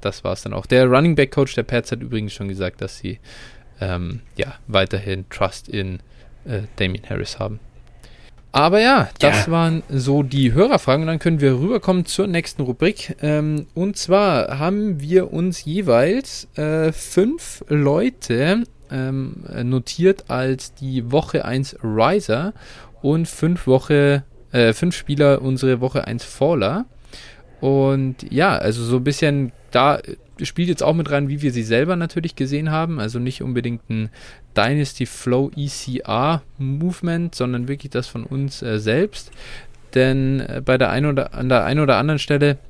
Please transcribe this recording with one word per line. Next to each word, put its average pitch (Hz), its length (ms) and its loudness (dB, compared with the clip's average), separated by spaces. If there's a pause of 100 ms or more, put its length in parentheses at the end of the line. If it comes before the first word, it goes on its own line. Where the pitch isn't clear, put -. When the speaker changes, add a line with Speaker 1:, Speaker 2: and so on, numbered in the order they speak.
Speaker 1:
das - 220 -6
war's 92 180 -4
dann 104 100 -10
auch. 95 140 -6
Der 127 180 6
Running 139 300 6
Back 139 160 2
Coach 139 240 0
der 120 80 -2
Pats 117 280 -2
hat 120 120 -6
übrigens 110 320 -6
schon 101 140 -8
gesagt, 95 340 -6
dass 95 160 -10
sie, 95 200 -8 (640)
ähm, 87 400 -4 (160)
ja, - 200 -6 (100)
weiterhin 95 640 -2
Trust - 400 -4
in, 95 300 -6 (440)
äh, 110 160 -6 (160)
Damian 101 320 -4
Harris 98 300 -6
haben. 107 220 -8 (920)
Aber 165 280 4
ja, 254 280 4 (100)
das 123 280 4
Speaker 2:
Ja. 165 60 -4
Speaker 1:
waren 165 360 2
so 139 340 2
die 135 300 2
Hörerfragen. 160 500 4
Und 160 60 -2
dann 160 100 -2
können 165 220 2
wir 135 180 4
rüberkommen 180 480 0
zur 202 220 -2
nächsten 170 340 -4
Rubrik. 135 580 -2
Ähm, 151 540 0
und 196 220 -2
zwar 170 640 2
haben 190 400 -2
wir 175 320 2
uns 175 320 -2
jeweils, 170 800 0 (100)
äh, 156 360 0
fünf - 760 -2
Leute, 151 920 2 (300)
ähm, 135 520 -6 (200)
notiert 131 680 0
als 131 440 -4
die 131 360 -6
Woche 147 340 0
eins 135 380 -4
Riser 123 720 2 (500)
und 160 240 2
fünf 170 400 -2
Woche, 143 560 4 (300)
äh, 117 200 6
fünf 175 220 0
Spieler 143 480 2
unsere 131 380 0
Woche 127 260 -2
eins 117 160 -6
Faller. 143 640 0 (760)
Und 135 680 0
ja, 156 260 2
also 117 280 -2
so 120 140 2
ein 123 60 -2
bisschen, 143 460 0 (220)
da 139 280 4 (420)
spielt 170 260 -2
jetzt 175 140 -2
auch 151 120 4
mit 160 160 -2
rein, 143 180 0
wie 143 140 -4
wir 147 100 2
sie 120 100 -2
selber 127 340 0
natürlich 170 400 -4
gesehen 143 340 -2
haben. 160 300 -2
Also 110 180 -4
nicht 127 240 -4
unbedingt 120 460 -4
ein 110 220 -4 (460)
Dynasty 131 500 0
Flow 127 500 -2
E 143 100 -6
C 131 380 -8
R 135 380 0 (160)
Movement, 170 760 -4
sondern 123 340 -4
wirklich 139 220 -8
das - 160 -4
von 113 180 -10
uns, 135 380 -6
äh, 110 160 -2
selbst. 120 520 -2 (640)
Denn, 131 460 2
äh, 127 240 -8
bei 131 120 2
der 127 140 2
einen 135 160 0
oder, 139 280 -2
an 123 140 -4
der 120 160 4
einen 131 160 0
oder 135 160 4
anderen 143 220 2
Stelle 143 400 2 (120)